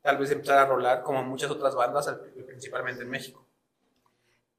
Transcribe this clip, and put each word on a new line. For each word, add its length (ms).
tal 160
vez 140
empezar 260
a 80
rolar 380
como 200
muchas 280
otras 240
bandas, 320
al-, 120
principalmente 580
en 60
México? 380